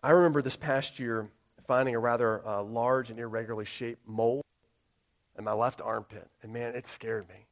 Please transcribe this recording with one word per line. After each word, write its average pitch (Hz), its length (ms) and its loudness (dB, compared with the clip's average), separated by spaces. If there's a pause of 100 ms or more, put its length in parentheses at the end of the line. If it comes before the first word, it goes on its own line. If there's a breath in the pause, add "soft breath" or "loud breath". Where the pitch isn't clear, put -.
I 135 100 4
remember 165 300 8
this 127 140 -4
past 135 440 -4
year 113 300 -4 (380)
finding 131 260 4
a 117 60 0
rather, 120 480 2
uh, 101 160 -2
large 120 460 0
and 113 100 -12
irregularly 113 460 -6
shaped 117 420 -10
mole 117 380 0 (960)
in 107 40 -8
my 107 80 -2
left 117 280 0
armpit, 113 480 -8 (120)
and 110 120 -16
man, 120 220 -8
it 123 120 -10
scared 113 400 -8
me. 92 240 -20